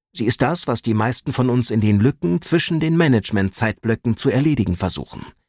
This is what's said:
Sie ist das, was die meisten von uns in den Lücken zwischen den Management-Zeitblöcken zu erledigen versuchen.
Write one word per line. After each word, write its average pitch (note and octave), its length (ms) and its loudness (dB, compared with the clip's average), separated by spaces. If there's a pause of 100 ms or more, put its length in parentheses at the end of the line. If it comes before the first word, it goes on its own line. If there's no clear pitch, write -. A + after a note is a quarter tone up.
(140)
Sie A#2 120 -4
ist A2 160 0
das, D3+ 240 0
was A#2+ 160 -2
die A2+ 120 0
meisten A#2 380 -2
von C3 180 0
uns A#2+ 200 0
in A2 100 2
den G#2 180 4
Lücken D#3 440 0
zwischen D#3+ 380 0
den D#3+ 160 0
Management-Zeitblöcken A2 1200 0
zu - 120 -2
erledigen B2+ 480 2
versuchen. - 500 -6 (220)